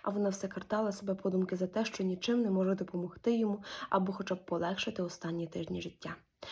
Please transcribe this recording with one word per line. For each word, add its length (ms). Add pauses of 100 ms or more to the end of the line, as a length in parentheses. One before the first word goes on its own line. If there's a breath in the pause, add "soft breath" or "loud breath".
а 80
вона 180
все 200
картала 440
себе 220
подумки 420
за 100
те, 180
що 200
нічим 380
не 80
може 240
допомогти 640
йому 260 (280 loud breath)
або 220
хоча 220
б 120
полегшити 560
останні 440
тижні 360
життя. 340 (360 loud breath)